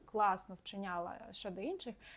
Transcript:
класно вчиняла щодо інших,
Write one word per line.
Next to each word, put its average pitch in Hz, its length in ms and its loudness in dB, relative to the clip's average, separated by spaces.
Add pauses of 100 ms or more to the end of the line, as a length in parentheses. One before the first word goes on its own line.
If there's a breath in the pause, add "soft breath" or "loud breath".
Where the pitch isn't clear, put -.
класно 196 500 4
вчиняла 180 640 -4 (140)
щодо 190 280 -4
інших, 277 340 -2 (220 loud breath)